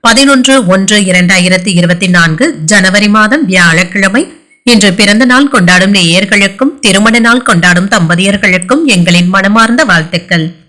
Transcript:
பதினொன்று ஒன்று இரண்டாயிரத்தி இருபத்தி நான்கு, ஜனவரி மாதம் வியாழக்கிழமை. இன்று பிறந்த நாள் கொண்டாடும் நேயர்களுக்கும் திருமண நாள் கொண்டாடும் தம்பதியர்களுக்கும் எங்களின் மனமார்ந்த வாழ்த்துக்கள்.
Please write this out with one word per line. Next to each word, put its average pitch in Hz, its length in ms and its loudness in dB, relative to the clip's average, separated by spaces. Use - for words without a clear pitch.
பதினொன்று 269 500 2
ஒன்று 196 260 0
இரண்டாயிரத்தி 180 680 0
இருபத்தி 175 360 0
நான்கு, 165 300 0
ஜனவரி 208 460 0
மாதம் 220 320 0
வியாழக்கிழமை. 185 760 0
இன்று 208 280 2
பிறந்த 214 320 2
நாள் 277 240 2
கொண்டாடும் 185 420 2
நேயர்களுக்கும் 196 760 0
திருமண 214 420 0
நாள் 240 220 0
கொண்டாடும் 180 460 0
தம்பதியர்களுக்கும் 185 880 -2
எங்களின் 175 400 2
மனமார்ந்த 220 560 0
வாழ்த்துக்கள். 170 560 -2